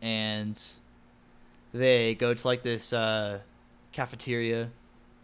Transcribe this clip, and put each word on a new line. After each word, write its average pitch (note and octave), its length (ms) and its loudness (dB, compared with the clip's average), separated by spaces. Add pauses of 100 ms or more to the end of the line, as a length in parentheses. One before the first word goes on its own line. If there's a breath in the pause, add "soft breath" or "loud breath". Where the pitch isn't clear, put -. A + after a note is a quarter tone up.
and G#2+ 580 -2 (1160)
they A#2+ 400 4
go A#2+ 180 2
to, A#2 140 -4
like, B2 160 2
this, A#2 300 -2
uh, G#2+ 480 0 (520)
cafeteria, A#2 760 -2 (540)